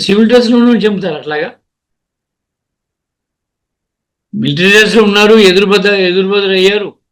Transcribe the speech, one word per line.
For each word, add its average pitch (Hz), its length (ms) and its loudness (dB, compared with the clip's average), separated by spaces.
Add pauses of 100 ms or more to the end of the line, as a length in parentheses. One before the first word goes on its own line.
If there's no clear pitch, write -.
సివిల్ 220 240 2
డ్రెస్‌లో 240 300 2
ఉన్నోళ్ళు 233 260 2
చంపుతారు 180 340 -6
అట్లాగా. 151 300 -8 (2750)
మిలిటరీ 151 400 -2
డ్రెస్‌లో 214 340 2
ఉన్నారు, 208 260 2 (160)
ఎదురు 196 220 0
బద-, 202 260 0 (120)
ఎదురు 190 240 -2
బదులు 196 260 -2
అయ్యారు, 196 280 -2 (240)